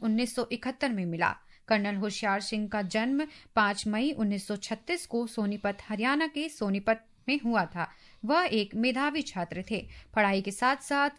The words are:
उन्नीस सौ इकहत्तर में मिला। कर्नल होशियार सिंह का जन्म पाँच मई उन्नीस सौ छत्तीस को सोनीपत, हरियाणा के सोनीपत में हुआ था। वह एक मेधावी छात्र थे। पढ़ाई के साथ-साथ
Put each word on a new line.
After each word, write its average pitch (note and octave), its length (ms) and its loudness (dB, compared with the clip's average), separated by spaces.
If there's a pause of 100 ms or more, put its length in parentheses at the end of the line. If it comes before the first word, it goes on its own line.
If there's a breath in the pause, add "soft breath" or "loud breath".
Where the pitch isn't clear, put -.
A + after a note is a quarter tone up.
उन्नीस A3+ 340 2
सौ A#3+ 160 0
इकहत्तर B3+ 400 -2
में G3 140 0
मिला। E3+ 280 0 (340 soft breath)
कर्नल G3+ 280 2
होशियार G3+ 440 0
सिंह G#3+ 280 -4
का G#3 140 -2
जन्म A#3+ 440 0 (300 loud breath)
पाँच G3+ 300 2
मई A3 260 0
उन्नीस G3+ 360 0
सौ G#3 80 -2
छत्तीस A3+ 500 -6
को A#3 200 -2
सोनीपत, G#3 520 -2 (100)
हरियाणा B3+ 380 2
के D4+ 220 -4
सोनीपत G#3+ 580 -2 (220)
में C#4+ 160 2
हुआ A3+ 200 2
था। E3+ 260 -6 (340 soft breath)
वह D#4+ 280 4
एक G#3 220 0
मेधावी C4 480 2
छात्र F3 480 -6
थे। G#3+ 80 -2 (360 loud breath)
पढ़ाई G3 280 4
के G3+ 80 -4
साथ-साथ C#4+ 680 2